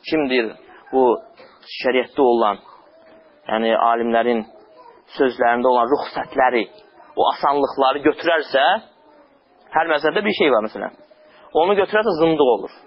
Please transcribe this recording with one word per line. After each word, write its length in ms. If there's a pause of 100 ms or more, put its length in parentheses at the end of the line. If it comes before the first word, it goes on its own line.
Kim 240
deyir, 240 (400)
bu 120 (680)
şəriətdə 480
olan, 380 (880)
yəni 280
alimlərin 680 (680)
sözlərində 520
olan 240
rüxsətləri, 720 (520)
o 140
asanlıqları 760
götürərsə, 600 (1080)
hər 140
məsələdə 380
bir 140
şey 140
var, 140
məsələn. 260 (600)
Onu 200
götürərsə, 460
zındıq 360
olur. 140 (160)